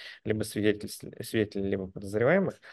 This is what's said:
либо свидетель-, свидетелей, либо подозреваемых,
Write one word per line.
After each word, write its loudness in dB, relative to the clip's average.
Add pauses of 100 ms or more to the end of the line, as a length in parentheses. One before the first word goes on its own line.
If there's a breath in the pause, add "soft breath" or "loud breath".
(240 loud breath)
либо 0
свидетель-, 0 (340)
свидетелей, 0
либо -2
подозреваемых, 2 (120 loud breath)